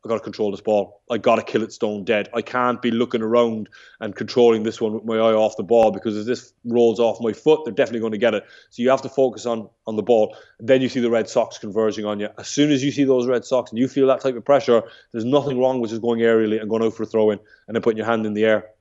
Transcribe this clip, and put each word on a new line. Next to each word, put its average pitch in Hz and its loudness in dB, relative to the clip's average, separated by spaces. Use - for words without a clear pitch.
"I 107 -14
gotta 113 -2
control 104 -4
this 95 -10
ball. 104 -2
I 117 -4
gotta 110 2
kill - -2
it 104 -10
stone 104 -6
dead. 101 -2
I 117 -4
can't 123 -2
be 120 0
looking 117 -2
around 113 0
and 107 -10
controlling 117 2
this 110 -4
one 110 -2
with 107 -8
my 113 -4
eye 113 4
off 110 2
the 110 -8
ball, 110 4
because 104 -6
if 104 -8
this 117 -6
rolls 117 2
off 117 0
my 113 -2
foot, 151 2
they're 117 -8
definitely 117 -2
gonna 110 -4
get 110 2
it." 101 -2
So - -10
you 123 2
have 131 2
to 131 -10
focus 131 -2
on, 113 -6
on 110 -6
the 104 -4
ball. 107 2
Then 131 4
you 127 -2
see 131 -4
the 117 0
Red 117 0
Sox - -4
converging 107 -2
on 104 -4
you. 101 -6
As 107 -14
soon 147 2
as 131 0
you 143 -2
see 131 0
those 127 2
Red 123 -2
Sox 127 -2
and 110 -8
you 131 2
feel 131 2
that 131 2
type 131 -4
of 113 -12
pressure, 123 4
there's 113 -6
nothing 131 0
wrong 131 2
with 113 -4
just 113 -6
going 117 -2
aerially 110 2
and 107 -8
going 113 0
out 110 0
for 110 -8
a - -6
throw-in 107 0
and 110 -8
then 113 0
putting 110 0
your 107 -4
hand 113 0
in 107 -4
the 104 0
air. 110 2